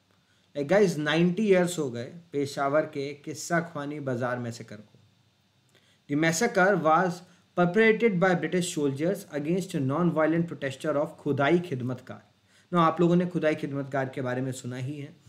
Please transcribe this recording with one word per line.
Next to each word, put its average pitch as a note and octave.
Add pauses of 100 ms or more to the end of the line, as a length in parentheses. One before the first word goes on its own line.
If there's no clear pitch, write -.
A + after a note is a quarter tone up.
(560)
Like C#3+
guys, F#3
नाइंटी E3
ईयर्स F3+
हो C#3
गए A#2+ (260)
पेशावर C#3+
के C#3+ (120)
किस्सा E3
ख्वानी D3
बाजार B2
मैसेकर A2+
को। - (1080)
The C#3+
massacre F#3+
was E3+ (360)
perpetrated A3
by F#3
British F3
soldiers D3
against E3+
a D#3
non-violent D#3
protester C#3+
of D3+
खुदाई C#3+
खिदमतकार। B2 (500)
Now, F3
आप E3
लोगों E3+
ने F3+
खुदाई D#3
खिदमतकार C#3
के C#3+
बारे B2+
में C3
सुना B2
ही C#3
है, C#3+ (120)